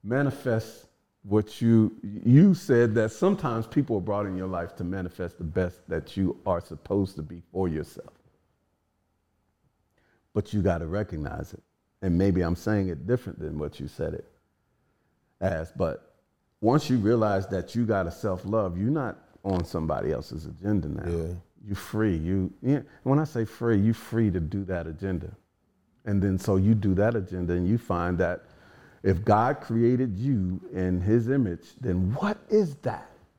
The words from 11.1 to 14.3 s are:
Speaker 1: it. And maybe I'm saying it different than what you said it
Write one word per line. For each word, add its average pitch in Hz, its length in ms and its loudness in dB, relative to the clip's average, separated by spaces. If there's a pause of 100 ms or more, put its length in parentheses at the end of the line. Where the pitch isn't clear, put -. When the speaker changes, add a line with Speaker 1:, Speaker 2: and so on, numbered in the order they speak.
Speaker 1:
it. - 80 -18 (400)
And 87 160 2
maybe 92 240 4
I'm 85 140 0
saying 104 340 0
it 78 180 -8
different 120 320 -4
than 78 200 -8
what 73 200 -8
you 73 80 -10
said 78 260 -6
it 82 120 -12 (1160)